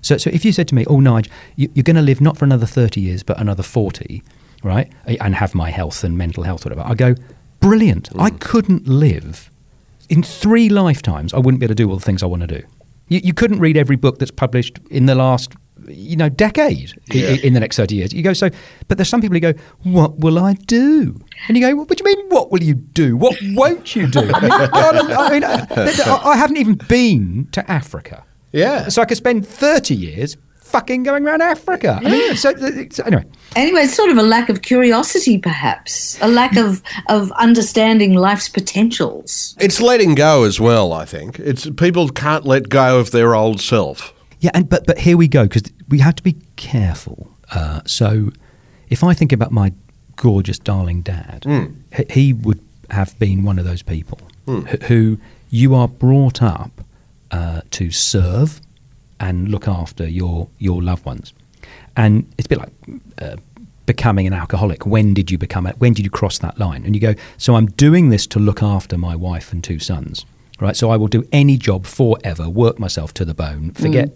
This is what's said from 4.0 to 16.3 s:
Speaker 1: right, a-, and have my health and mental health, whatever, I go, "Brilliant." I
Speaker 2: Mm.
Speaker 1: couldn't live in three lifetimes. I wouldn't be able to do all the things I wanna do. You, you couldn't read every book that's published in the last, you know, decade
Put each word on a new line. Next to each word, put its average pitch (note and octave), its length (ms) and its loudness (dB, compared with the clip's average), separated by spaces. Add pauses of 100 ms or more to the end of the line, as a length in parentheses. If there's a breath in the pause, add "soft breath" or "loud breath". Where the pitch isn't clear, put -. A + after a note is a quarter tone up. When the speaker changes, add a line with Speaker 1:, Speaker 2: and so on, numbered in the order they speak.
Speaker 1:
right, G2 300 -2 (160 soft breath)
a-, A2+ 160 -2
and G2+ 120 0
have G2 200 -4
my E2 140 -2
health D#2+ 340 -8
and F2 140 -2
mental F2 260 -4
health, F2 220 -8
whatever, - 200 -8
I B2 80 -2
go, B2 220 2 (460 soft breath)
"Brilliant." G3+ 560 2
I G3+ 140 2
Speaker 2:
Mm. - 100 -16
Speaker 1:
couldn't G3+ 440 0
live C3 640 0 (600)
in E3 120 2
three A3 460 2
lifetimes. C3+ 680 0
I - 40 0
wouldn't B2+ 240 2
be A#2+ 60 -2
able A2 80 0
to A2+ 80 2
do G#2 60 2
all F#2+ 60 -4
the F#2+ 100 -8
things F#2+ 160 -2
I G2 40 -4
wanna F2 220 -4
do. D#2 160 -8 (440)
You, F3+ 160 0
you F3+ 100 0
couldn't G#3 260 0
read D#3+ 180 4
every C#3 180 2
book C3 240 0
that's C3 120 -4
published A#2+ 460 -4 (140)
in C3 140 2
the C3+ 100 4
last, C3 380 0 (340)
you G2+ 300 -8
know, D#3 100 2
decade G#3 640 0 (200)